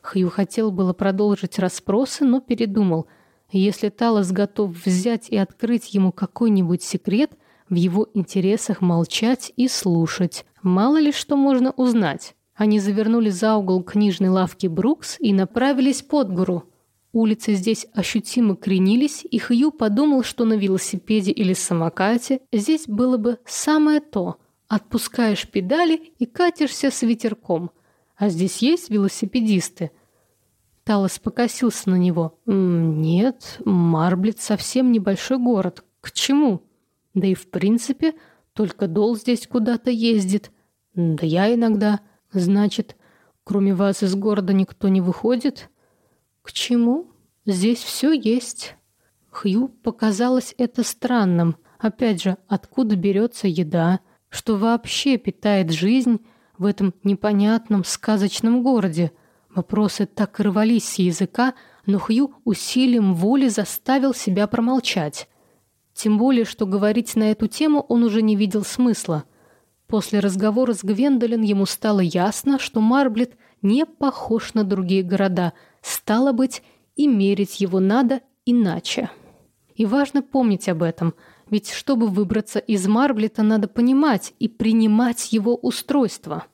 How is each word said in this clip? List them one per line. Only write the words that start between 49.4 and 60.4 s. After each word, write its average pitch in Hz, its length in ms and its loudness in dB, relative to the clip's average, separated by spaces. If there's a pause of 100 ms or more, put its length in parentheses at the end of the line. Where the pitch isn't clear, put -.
показалось 233 880 -2
это 240 260 -2
странным. 185 760 0 (220)
«Опять 214 420 -2
же, 190 160 -2 (100)
откуда 214 480 -2
берётся 202 520 0
еда?» 170 520 0 (340)
что - 220 -2
вообще 233 640 0
питает 196 540 0
жизнь 226 480 2 (380)
в 185 80 -4
этом 196 280 0 (100)
непонятном 208 800 0
сказочном 220 800 0
городе? 185 480 0 (420)
Вопросы 196 540 -2
так - 320 -4
и 214 40 0